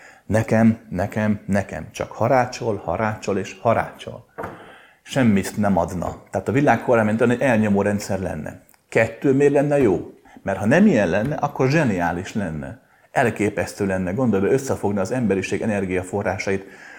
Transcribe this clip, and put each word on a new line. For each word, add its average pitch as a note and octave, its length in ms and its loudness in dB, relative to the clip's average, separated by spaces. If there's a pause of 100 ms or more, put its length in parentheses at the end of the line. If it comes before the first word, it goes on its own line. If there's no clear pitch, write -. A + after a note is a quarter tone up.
(260)
Nekem, A2 520 4 (120)
nekem, G2+ 560 -2
nekem. F#2+ 460 -4
Csak - 200 -8
harácsol, B2 720 0
harácsol G#2 540 -2
és G2 220 -8
harácsol. - 680 -4 (760)
Semmit G#2+ 540 0
nem G2+ 220 2
adna. E2+ 380 -4 (140)
Tehát - 180 -2
a G2+ 40 0
világkormány, A#2 540 2
mint A2 140 0
olyan, A#2+ 120 4
egy A#2+ 80 -2
elnyomó G#2+ 420 2
rendszer G2+ 380 -2
lenne. F2 420 -8 (260)
Kettő, B2 460 2
miért C#3+ 180 4
lenne C#3+ 260 2
jó? G2 320 2 (320)
Mert F#2+ 160 -4
ha F#2+ 80 -4
nem E3 200 6
ilyen A2+ 220 4
lenne, A2 260 0
akkor - 340 0
zseniális G2 680 0
lenne. D#2+ 460 -6 (300)
Elképesztő G#2 760 -2
lenne. F#2 260 -2
Gondolj G#2+ 300 0
be, G2 100 2
összefogna G#2 480 -2
az F#2+ 100 -4
emberiség G2+ 520 -2
energiaforrásait, G2 1000 -2 (340)